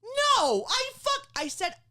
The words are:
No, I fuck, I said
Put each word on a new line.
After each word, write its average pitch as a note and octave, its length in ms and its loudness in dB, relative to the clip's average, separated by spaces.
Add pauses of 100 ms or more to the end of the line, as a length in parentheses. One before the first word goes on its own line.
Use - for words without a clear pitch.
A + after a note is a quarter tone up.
No, A#4 640 2
I C5 300 -2
fuck, C#5 380 -2
I D4+ 120 -4
said F4 260 -4 (160)